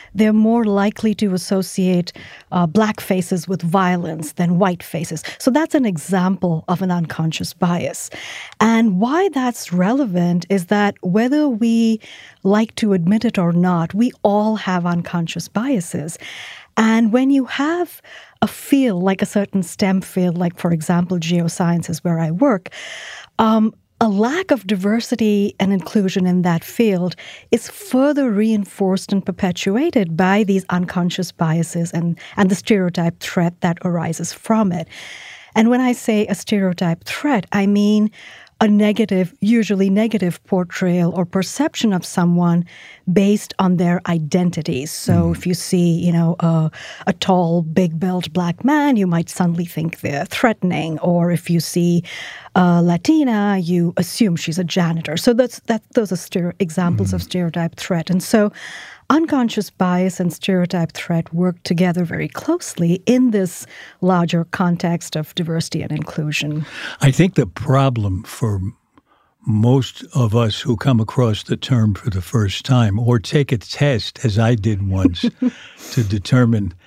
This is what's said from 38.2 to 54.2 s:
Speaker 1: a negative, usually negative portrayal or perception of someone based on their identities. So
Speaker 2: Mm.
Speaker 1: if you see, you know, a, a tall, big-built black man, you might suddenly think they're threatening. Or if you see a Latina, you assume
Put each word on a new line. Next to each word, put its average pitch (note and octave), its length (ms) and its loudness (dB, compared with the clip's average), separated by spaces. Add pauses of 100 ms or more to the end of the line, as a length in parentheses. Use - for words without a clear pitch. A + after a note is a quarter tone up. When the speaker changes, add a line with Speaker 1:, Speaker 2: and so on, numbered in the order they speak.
Speaker 1:
a G#3+ 100 4
negative, G#3 720 2
usually G3+ 500 2
negative G#3 540 0
portrayal F3+ 680 0
or F3 140 -2
perception G#3 640 -2
of F3 140 -2
someone F3 580 2 (480)
based G3+ 460 2
on F#3 180 2
their F3 300 2
identities. E3 840 -2
So - 220 -2
Speaker 2:
Mm. E3+ 240 2
Speaker 1:
if - 100 -8
you F3+ 60 0
see, F3 400 0
you F3 180 0
know, E3+ 300 2
a, E3 300 2 (360)
a G3 60 0
tall, F3 480 2
big-built E3+ 720 -2
black F3 320 -2
man, C#4+ 320 2
you G3 100 2
might E3+ 220 0
suddenly F3 380 -2
think D#3+ 340 -6
they're D3 240 -4
threatening. E3 760 -2
Or F3 300 2
if F3 200 -2
you E3+ 100 4
see F3 420 0 (520)
a F3 280 4
Latina, G3+ 760 2
you F3 400 0
assume F3 380 -2